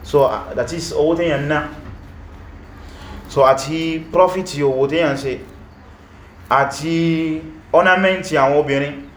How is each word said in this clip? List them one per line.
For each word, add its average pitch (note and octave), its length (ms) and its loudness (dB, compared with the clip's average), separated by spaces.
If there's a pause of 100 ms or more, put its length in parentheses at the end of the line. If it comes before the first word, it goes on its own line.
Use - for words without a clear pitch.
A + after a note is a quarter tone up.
So, C#3+ 220 4
ah, G#2 180 -2 (120)
that A#2 160 -2
is E3 220 -6
owó D3+ 220 2
téèyàn D3+ 320 -2
ná. D3+ 160 0 (1700)
So, - 120 0
àti D#3+ 720 2
profit F3+ 340 2 (160)
owó C#3 260 2
téèyàn D3+ 280 0
ṣe. C3+ 220 -6 (1120)
Àti D#3+ 920 0 (320)
ornament F#3 500 4
àwọn C#3+ 360 2
obìnrin. C#3 340 0 (240)